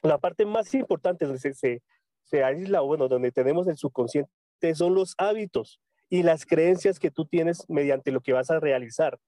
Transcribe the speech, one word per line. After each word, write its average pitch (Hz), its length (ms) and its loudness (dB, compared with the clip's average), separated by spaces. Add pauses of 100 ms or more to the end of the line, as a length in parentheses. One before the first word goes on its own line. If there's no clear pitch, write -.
la 147 160 2
parte 185 260 0
más 214 280 -4
importante 180 520 -2
donde 135 140 -6
se, 139 140 -6
se, 123 280 -2 (420)
se 143 200 0
aísla, 170 380 0
o 139 40 0
bueno, 139 240 0
donde 123 220 2
tenemos 151 360 2
el 160 80 -2
subconsciente, 139 560 -4 (420)
son 175 200 0
los 185 240 0
hábitos 202 640 -4 (260)
y 180 160 0
las 160 220 2
creencias 180 540 2
que 160 120 -2
tú 160 140 -4
tienes 170 420 -2
mediante 143 440 -2
lo 127 100 -2
que 131 100 -4
vas 127 200 0
a 160 80 2
realizar. 135 680 -2